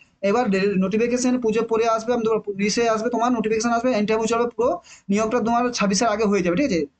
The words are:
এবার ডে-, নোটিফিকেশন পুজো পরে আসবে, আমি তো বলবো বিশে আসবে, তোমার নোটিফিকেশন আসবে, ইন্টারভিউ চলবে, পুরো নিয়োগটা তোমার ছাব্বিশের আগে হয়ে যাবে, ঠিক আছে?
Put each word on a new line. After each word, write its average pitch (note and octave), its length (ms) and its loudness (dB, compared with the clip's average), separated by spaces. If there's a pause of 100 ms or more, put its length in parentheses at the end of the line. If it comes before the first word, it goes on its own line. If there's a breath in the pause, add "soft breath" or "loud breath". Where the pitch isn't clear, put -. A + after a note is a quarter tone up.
(220 soft breath)
এবার G#3+ 280 2
ডে-, G3 280 2
নোটিফিকেশন A#3 640 0
পুজো A3 200 0 (100)
পরে A3+ 180 2
আসবে, A3 240 0
আমি A#3+ 120 -2
তো A3 60 2
বলবো G#3 220 -2
বিশে G3+ 360 -2
আসবে, A3 200 0
তোমার A#3+ 220 0
নোটিফিকেশন A3 460 -2
আসবে, A#3+ 120 0 (100)
ইন্টারভিউ A3 280 0
চলবে, A#3 220 0
পুরো A#3 200 -2 (400 loud breath)
নিয়োগটা A3 300 0
তোমার A#3 240 0 (100)
ছাব্বিশের G#3 340 0
আগে G#3+ 240 0
হয়ে G3+ 140 2
যাবে, E3+ 120 0
ঠিক C#4+ 120 2
আছে? E3+ 120 0 (180)